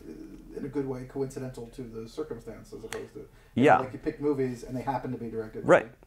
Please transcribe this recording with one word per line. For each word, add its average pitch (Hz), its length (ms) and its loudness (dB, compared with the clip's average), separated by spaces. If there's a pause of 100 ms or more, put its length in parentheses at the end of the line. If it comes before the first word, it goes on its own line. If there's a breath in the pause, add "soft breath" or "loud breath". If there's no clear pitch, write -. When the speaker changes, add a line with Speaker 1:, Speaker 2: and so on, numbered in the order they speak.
Speaker 1:
uh, - 580 -12
in 143 60 -6
a - 20 -6
good 135 200 -2
way, 127 180 -4
coincidental 131 640 -4
to 131 160 -12
the 113 240 -8
circumstance, 117 680 -8
as 113 100 -10
opposed - 300 -8
to, - 60 -12
you - 60 -12
know, - 380 0
Speaker 2:
Yeah. 123 160 10
Speaker 1:
like, 117 140 -2
you - 60 -8
pick - 200 -4
movies 131 440 2
and 127 120 -6
they 123 60 -2
happen 127 300 -2
to 120 60 -4
be 113 120 -6
directed. 113 360 -6
Speaker 2:
Right, - 240 8 (180)